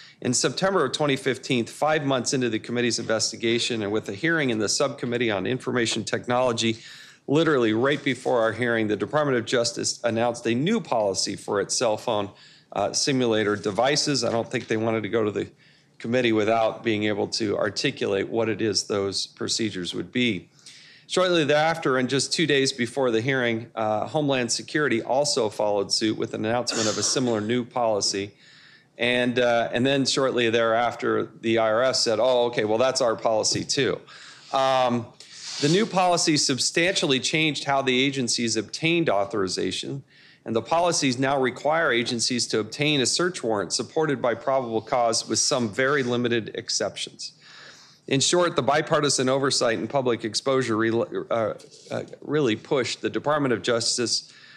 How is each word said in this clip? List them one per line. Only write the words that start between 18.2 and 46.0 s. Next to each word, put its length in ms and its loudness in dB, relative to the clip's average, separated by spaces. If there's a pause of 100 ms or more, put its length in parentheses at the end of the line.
what 180 -2
it 140 -2
is 220 0
those 440 -2
procedures 640 -6
would 180 -8
be. 380 -2 (580)
Shortly 360 2
thereafter, 540 2
and 100 2
just 240 -2
two 160 0
days 240 4
before 400 0
the 100 2
hearing, 540 0
uh, 320 0
Homeland 440 0
Security 500 0
also 480 0
followed 420 0
suit 260 0
with 160 -4
an 120 -4
announcement 420 -2
of 100 -2
a 60 0
similar 380 0
new 240 0
policy. 680 -2 (640)
And, 420 2
uh, 340 4
and 120 2
then 200 2
shortly 440 2
thereafter, 800 0 (120)
the 160 2
I 140 4
R 120 4
S 200 2
said, 160 2
"Oh, 280 4
okay, 180 0
well, 120 2
that's 240 2
our 140 2
policy 480 0
too." 360 0 (540)
Um, 540 2 (520)
the 100 2
new 160 4
policy 520 2
substantially 840 2
changed 460 0
how 160 2
the 260 4
agencies 480 -2
obtained 540 0
authorization, 920 -2 (420)
and 100 -2
the 60 0
policies 560 0
now 220 2
require 520 0
agencies 560 0
to 120 0
obtain 420 0
a 40 2
search 380 -2
warrant 300 -2
supported 480 -2
by 140 0
probable 460 -2
cause 460 0
with 120 0
some 300 0
very 340 0